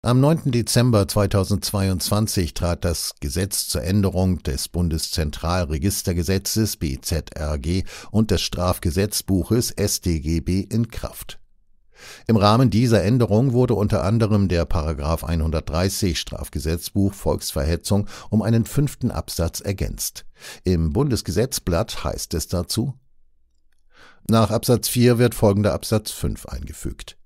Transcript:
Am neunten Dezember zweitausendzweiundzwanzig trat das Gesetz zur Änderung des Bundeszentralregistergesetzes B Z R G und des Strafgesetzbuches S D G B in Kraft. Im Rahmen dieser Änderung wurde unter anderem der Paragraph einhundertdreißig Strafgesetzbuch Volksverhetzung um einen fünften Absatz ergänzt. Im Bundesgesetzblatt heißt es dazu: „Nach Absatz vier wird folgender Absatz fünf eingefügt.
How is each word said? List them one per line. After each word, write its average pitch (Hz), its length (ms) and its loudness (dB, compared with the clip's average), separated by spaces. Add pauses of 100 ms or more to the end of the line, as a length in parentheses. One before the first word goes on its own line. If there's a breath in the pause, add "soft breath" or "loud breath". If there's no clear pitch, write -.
Am 120 140 4
neunten 147 320 4
Dezember 117 560 4
zweitausendzweiundzwanzig 98 1500 0
trat 87 300 -2
das - 360 -2
Gesetz 80 480 -4
zur - 160 -4
Änderung 92 580 2
des - 240 -4
Bundeszentralregistergesetzes 87 2000 -2
B 69 240 -4
Z - 360 -6
R 76 220 -4
G 85 260 -2 (260 loud breath)
und 107 220 2
des 85 100 2
Strafgesetzbuches 95 1300 0
S - 300 -2
D 85 180 0
G 78 220 0
B 90 180 -2
in 113 300 -2
Kraft. - 500 -12 (880 loud breath)
Im 113 100 4
Rahmen 110 320 6
dieser 107 360 4
Änderung 117 480 2
wurde 123 220 2
unter 101 280 0
anderem 101 460 2
der 85 160 2
Paragraph 78 580 -2
einhundertdreißig 80 960 0
Strafgesetzbuch 85 960 -4
Volksverhetzung 82 920 -2 (200 loud breath)
um 104 140 2
einen 113 220 2
fünften - 480 -2
Absatz - 480 -4
ergänzt. - 640 -6 (400 loud breath)
Im 82 280 2
Bundesgesetzblatt 107 1120 -2
heißt - 320 -6
es 82 140 -4
dazu: 110 460 -4 (1300 soft breath)
„Nach 113 220 4
Absatz 110 380 2
vier 120 300 4
wird 120 180 4
folgender 101 380 4
Absatz - 360 -2
fünf - 360 -6
eingefügt. - 800 -12